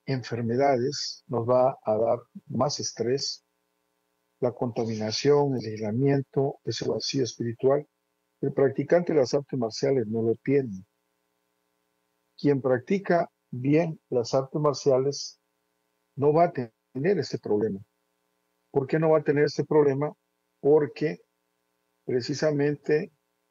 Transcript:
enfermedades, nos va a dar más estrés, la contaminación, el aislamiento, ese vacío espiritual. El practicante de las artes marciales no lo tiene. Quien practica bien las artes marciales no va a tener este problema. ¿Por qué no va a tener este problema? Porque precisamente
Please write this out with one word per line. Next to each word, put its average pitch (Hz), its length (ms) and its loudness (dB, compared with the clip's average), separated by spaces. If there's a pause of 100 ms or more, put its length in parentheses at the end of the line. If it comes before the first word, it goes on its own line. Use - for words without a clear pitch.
enfermedades, 123 1200 -2
nos 117 200 -2
va 127 360 2
a - 120 0
dar 113 240 0 (280)
más 135 320 -2
estrés, - 640 -4 (960)
la 123 120 0
contaminación, 123 1040 0
el 107 100 -6
aislamiento, 135 1000 -2
ese 123 240 -6
vacío 120 340 -2
espiritual. 127 640 -2 (540)
El 139 100 -2
practicante 143 640 0
de 151 60 2
las 123 140 0
artes 143 240 -2
marciales 123 500 -2
no 113 160 -2
lo 113 200 0
tiene. 127 400 -2 (1500)
Quien 143 240 2
practica 165 720 0 (200)
bien 151 580 0
las 120 240 -2
artes 135 260 -2
marciales 139 800 0 (760)
no 143 180 2
va 170 120 6
a 165 60 2
tener 143 680 -4
este - 180 -4
problema. 104 420 -2 (920)
¿Por 135 160 0
qué 160 120 0
no 160 120 4
va 156 80 6
a 147 40 -6
tener 147 220 2
este 147 180 -2
problema? 143 480 2 (480)
Porque 151 600 2 (840)
precisamente 147 1080 -2 (380)